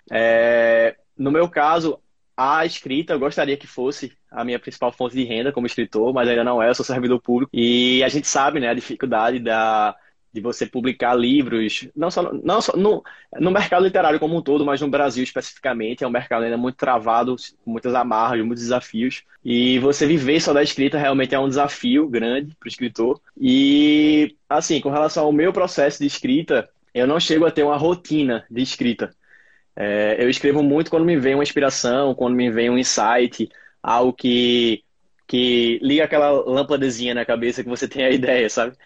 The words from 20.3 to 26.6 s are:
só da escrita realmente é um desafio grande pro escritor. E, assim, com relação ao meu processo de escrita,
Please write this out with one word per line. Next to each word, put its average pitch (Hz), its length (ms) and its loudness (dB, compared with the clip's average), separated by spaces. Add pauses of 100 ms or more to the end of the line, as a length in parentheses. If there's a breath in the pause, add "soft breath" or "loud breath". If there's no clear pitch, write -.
só 165 100 0
da 143 100 4
escrita 139 360 0
realmente 135 360 0
é 135 60 0
um 135 80 0
desafio 143 640 0
grande 123 500 -2
pro - 80 -16
escritor. 120 540 -4 (180)
E, 147 960 4 (140)
assim, 151 320 0
com 139 80 -2
relação 151 340 0
ao 151 80 2
meu 160 220 2
processo 180 460 0
de 143 80 -2
escrita, 139 600 0 (260)